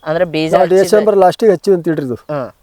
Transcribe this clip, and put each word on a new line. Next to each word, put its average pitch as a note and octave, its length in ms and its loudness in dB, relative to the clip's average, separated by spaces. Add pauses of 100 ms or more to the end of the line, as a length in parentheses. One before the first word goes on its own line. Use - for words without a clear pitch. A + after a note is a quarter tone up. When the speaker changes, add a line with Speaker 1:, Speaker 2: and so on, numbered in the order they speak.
Speaker 1:
ಅಂದ್ರೆ F3+ 180 -2
ಬೀಜ D#3 280 -4
Speaker 2:
ನಾವು F#3 120 2
Speaker 1:
ಹಚ್ಚಿದ F#3 180 2
Speaker 2:
ಡಿಸೆಂಬರ್ G#3 340 0
ಲಾಸ್ಟಿಗೆ F#3+ 360 2
ಹಚ್ಚಿವಿ F#3 240 0
ಅಂತ E3+ 120 -4
ಹೇಳ್ರಿ D3+ 180 -4
ಇದು. A#2+ 80 -6
Speaker 1:
ಹಾ. B2+ 480 -10